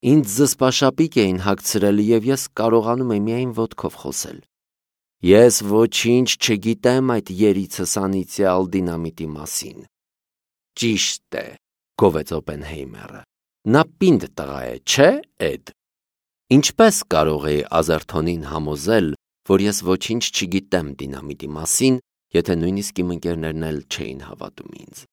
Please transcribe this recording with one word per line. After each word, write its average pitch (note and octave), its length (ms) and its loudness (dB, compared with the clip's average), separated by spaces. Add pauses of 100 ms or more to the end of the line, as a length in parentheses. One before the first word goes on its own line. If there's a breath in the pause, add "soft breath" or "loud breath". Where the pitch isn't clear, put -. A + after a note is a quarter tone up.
Ինձ C3+ 220 4
զսպաշապիկ C3 880 0
էին F#2+ 240 2
հագցրել, G2+ 640 0
և A2 240 2
ես C3+ 240 0
կարողանում A2+ 640 0
էի G2+ 80 0
միայն A#2+ 320 -4
ոտքով G#2+ 420 -6
խոսել։ - 440 -12 (840)
«Ես G#2+ 380 8
ոչինչ A2+ 680 2
չգիտեմ A#2+ 840 0
այդ G#2+ 160 -2
երիցս F#2+ 680 0
անիծյալ F#2+ 720 0
դինամիտի E2 600 -4
մասին»։ - 560 -12 (920)
«Ճիշտ - 600 -2
է», - 80 -8 (540)
գովեց D#2 320 2
Օպենհեյմերը։ D2 880 -12 (440)
«Նա B2+ 240 4
պինդ E3 400 2
տղա C#2 320 -10
է, B1 180 -10
չէ՞, C#3 300 4 (280)
Էդ»։ - 360 -6 (760)
Ինչպե՞ս G3+ 520 4
կարող D2+ 400 0
էի D2 260 0
Ազերթոնին D#2+ 720 -2
համոզել, D#2 640 -2 (400)
որ G2 120 4
ես G2+ 220 0
ոչինչ F#2 420 -2
չգիտեմ F#2 680 -4
դինամիտի C#2 580 -12
մասին, E2 460 0 (380)
եթե E2+ 220 0
նույնիսկ F#2+ 440 -4
իմ F2+ 120 -2
ընկերներն D#2+ 520 -6
էլ D#2 180 -6
չէին C2 400 -12
հավատում - 520 -18
ինձ։ - 240 -20 (160)